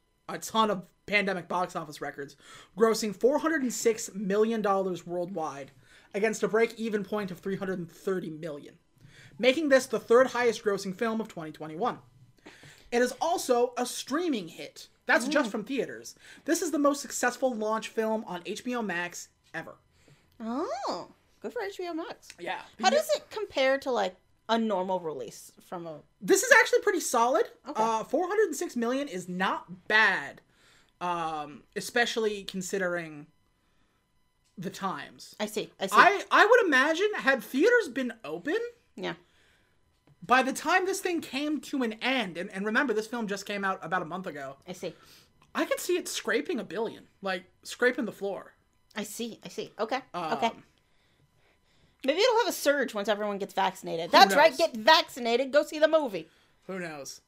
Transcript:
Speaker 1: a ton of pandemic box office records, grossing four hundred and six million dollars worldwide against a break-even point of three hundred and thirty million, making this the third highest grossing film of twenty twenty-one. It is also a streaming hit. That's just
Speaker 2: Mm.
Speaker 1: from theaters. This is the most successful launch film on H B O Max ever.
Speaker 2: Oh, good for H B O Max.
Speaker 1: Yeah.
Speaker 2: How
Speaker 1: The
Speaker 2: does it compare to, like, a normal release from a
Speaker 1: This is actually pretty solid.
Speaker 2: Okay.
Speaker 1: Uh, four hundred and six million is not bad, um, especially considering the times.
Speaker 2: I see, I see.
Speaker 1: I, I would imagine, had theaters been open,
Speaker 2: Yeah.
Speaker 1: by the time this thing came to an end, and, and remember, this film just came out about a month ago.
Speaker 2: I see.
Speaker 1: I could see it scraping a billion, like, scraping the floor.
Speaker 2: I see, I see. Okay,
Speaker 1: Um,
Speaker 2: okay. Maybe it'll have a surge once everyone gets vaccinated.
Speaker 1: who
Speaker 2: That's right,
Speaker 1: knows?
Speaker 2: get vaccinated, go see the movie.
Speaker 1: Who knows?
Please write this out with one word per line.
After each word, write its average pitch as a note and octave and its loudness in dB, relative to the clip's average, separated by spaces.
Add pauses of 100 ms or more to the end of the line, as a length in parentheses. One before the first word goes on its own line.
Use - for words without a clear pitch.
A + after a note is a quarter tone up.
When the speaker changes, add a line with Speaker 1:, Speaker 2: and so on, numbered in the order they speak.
(300)
Speaker 1:
a - -8
ton A3 2
of F#3+ -2 (240)
pandemic F#3+ 0
box F3+ -2
office D3+ -8
records, C#3+ -10 (420)
grossing A3 2
four C4+ 4
hundred D#4+ 2
and A#3 -2
six - 0
million G#3+ 2
dollars F#3+ 0
worldwide D#3+ -6 (420)
against G#3+ 0
a G3+ 0
break-even A3 0
point G3+ -4
of E3+ -12
three G3 -4
hundred F#3 -6
and E3+ -8
thirty F#3 -4
million, D#3 -12 (640)
making C4 4
this C4 6
the G#3 -2
third B3 6
highest A#3+ 0
grossing G3 -2
film A3+ -2
of G#3+ -4
twenty D#3+ -12
twenty-one. D#3 -4 (920)
It A#3+ 4
is B3 2
also C4 0
a B3 -2
streaming C4 -4
hit. - -16 (200)
That's B3+ 2
just C#4 2
Speaker 2:
Mm. - -6
Speaker 1:
from A3 -6
theaters. C#3+ -6 (300)
This E4 0
is E4 -2
the D#4 -2
most C#4+ 2
successful B3 -2
launch G#3+ -2
film A3 -2
on F3 -10
H G#3 -8
B B3 -4
O A#3+ -2
Max F3 -6 (240)
ever. - -10 (640)
Speaker 2:
Oh, C4 -6 (320)
good G#3+ -8
for A#4+ -6
H G4 -8
B F4+ -6
O E4+ -6
Max. E4 -10 (100)
Speaker 1:
Yeah. F4 -8 (180)
Speaker 2:
How F4+ 2
Speaker 1:
The C#5 2
Speaker 2:
does D#5 0
it - -10
compare C#4 0
to, C4+ -4
like, G3 0 (340)
a A3+ 2
normal F#3+ 0
release C#3+ -10 (160)
from E3+ -10
a D3+ -14 (200)
Speaker 1:
This F#4+ 4
is B4 2
actually A#4+ 4
pretty F#4+ 0
solid. B3+ 2 (220)
Speaker 2:
Okay. B3 -4
Speaker 1:
Uh, A3 0
four E4+ 0
hundred G#4 2
and D#4 -6
six - -6
million B3+ -2
is F3+ -10
not F#3 -4
bad, F#3+ 4 (580)
um, D#3+ -6 (120)
especially G#3+ -2
considering F3 -6 (1300)
the F#3 -8
times. - -10
Speaker 2:
I G#3+ -2
see, - -6
I G3 -2
see. G3+ -2
Speaker 1:
I, F4 8
I D#4+ 8
would A#4 6
imagine, D#4 2
had C4 0
theaters G#4 4
been B3 -4 (100)
open, F3+ -4 (380)
Speaker 2:
Yeah. F#3 -6 (1080)
Speaker 1:
by B3 4
the C4 0
time F4+ 2
this F#4+ -2
thing F4 -2
came D4 -4
to C#4 -4
an A3 -2
end, G#3+ -2
and, F#3+ -8
and F#3+ -6
remember, A#3+ 0
this G#3+ -2
film A#3 -6
just G3 -6
came G3+ -6
out F#3+ -2
about F3 -2
a E3 -6
month F#3 -8
ago. C#3 -12 (100)
Speaker 2:
I F3+ -10
see. F3 -8 (600)
Speaker 1:
I C#4 0
could C5+ -2
see F4 0
it D4+ -4
scraping A#3 -2
a F#3+ -6
billion, F3+ -6 (140)
like, F#3 -4 (180)
scraping B3 0
the F#3+ -6
floor. - -8 (420)
Speaker 2:
I G#3 -6
see, A3+ -8
I F#3+ -14
see. - -10
Okay, B3+ -2 (120)
Speaker 1:
Um, E3 -4
Speaker 2:
okay. A3+ 0 (1500)
Maybe D4+ 0
it'll A4+ 4
have A#4+ 2
a - -4
surge C#4+ 0
once G3+ -4
everyone G3+ -2
gets F#3+ -8
vaccinated. F3 -4
Speaker 1:
who - -4
Speaker 2:
That's D4 10
right, D4+ 8
Speaker 1:
knows? C4 -8
Speaker 2:
get D#4+ 0
vaccinated, B3 2
go D4+ 4
see D4+ -6
the D#4 6
movie. C4+ 0 (400)
Speaker 1:
Who F#3+ -8
knows? D3+ -12